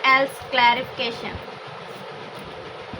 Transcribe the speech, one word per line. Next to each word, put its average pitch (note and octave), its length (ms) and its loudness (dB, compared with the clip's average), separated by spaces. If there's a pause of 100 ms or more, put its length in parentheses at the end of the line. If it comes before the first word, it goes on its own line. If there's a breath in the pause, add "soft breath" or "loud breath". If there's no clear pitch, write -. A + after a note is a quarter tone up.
else C4+ 260 8 (220)
clarification. A#3+ 840 2 (1600)